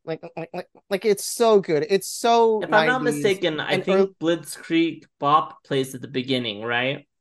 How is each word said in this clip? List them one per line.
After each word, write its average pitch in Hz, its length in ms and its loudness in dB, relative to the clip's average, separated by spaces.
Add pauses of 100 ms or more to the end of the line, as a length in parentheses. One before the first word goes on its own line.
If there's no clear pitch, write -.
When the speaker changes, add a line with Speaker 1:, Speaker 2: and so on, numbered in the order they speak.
Speaker 1:
like, 160 160 -8 (160)
like, 165 160 -10
like, - 160 -12 (220)
like, 196 140 -4
it's 202 200 0
so 226 360 4
good. 156 280 -2
It's 196 200 0
so 233 540 2
Speaker 2:
If - 20 -4
I'm - 60 -8
not 214 60 4 (100)
Speaker 1:
nineties 254 60 2
Speaker 2:
not 254 100 0
mistaken, 180 580 0
I - 140 -4
Speaker 1:
and 185 100 -2
Speaker 2:
think 190 120 2 (240)
Speaker 1:
early 165 180 0
Speaker 2:
Blitzkrieg 165 680 -2 (160)
Bop 151 440 2
plays 135 300 -4
at 120 60 -12
the 120 80 -14
beginning, 123 540 -4
right? 123 440 -2 (140)